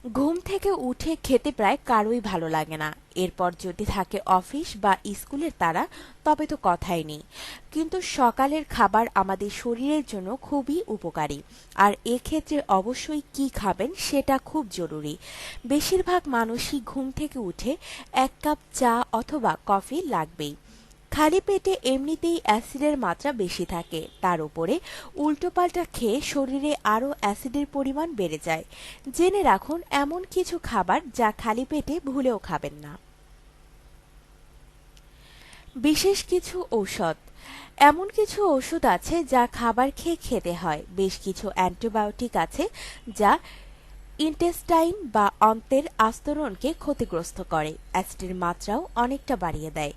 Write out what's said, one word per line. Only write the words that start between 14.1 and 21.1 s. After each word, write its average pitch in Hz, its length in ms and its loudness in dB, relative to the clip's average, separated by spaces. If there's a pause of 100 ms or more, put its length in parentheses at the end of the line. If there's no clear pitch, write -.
খুব 311 140 -2 (140)
জরুরি। 156 360 -6 (580)
বেশিরভাগ 359 500 2 (140)
মানুষই 233 420 0 (120)
ঘুম 262 160 -4 (140)
থেকে 294 180 -6 (100)
উঠে 214 240 -4 (520)
এক 262 80 -2 (120)
কাপ 302 140 0 (200)
চা 240 140 4 (280)
অথবা 233 320 0 (180)
কফি 202 280 0 (160)
লাগবেই। 156 400 -4 (640)